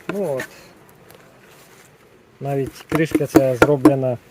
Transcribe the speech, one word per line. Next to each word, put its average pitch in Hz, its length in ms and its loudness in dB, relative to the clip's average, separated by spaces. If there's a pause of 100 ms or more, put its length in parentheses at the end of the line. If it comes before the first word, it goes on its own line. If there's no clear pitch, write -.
(140)
Ну, 185 240 -4
от. 123 100 -8 (1900)
Навіть 139 480 -6
кришка 151 360 0
ця 131 300 2
зроблена 131 640 2 (140)